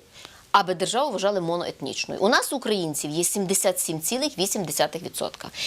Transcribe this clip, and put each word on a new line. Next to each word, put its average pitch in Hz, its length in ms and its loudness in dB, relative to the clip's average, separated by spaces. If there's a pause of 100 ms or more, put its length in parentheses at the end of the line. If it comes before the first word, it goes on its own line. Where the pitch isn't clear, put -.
(560)
аби 185 200 6
державу 202 360 0
вважали 190 300 2
моноетнічною. 165 800 -4
У 202 80 6
нас, 294 240 2
українців, 175 580 -2
є 165 120 0
сімдесят 190 560 2
сім 160 220 -2
цілих 262 360 -2
вісім 196 280 0
десятих 151 380 -2
відсотка. - 440 -8 (200)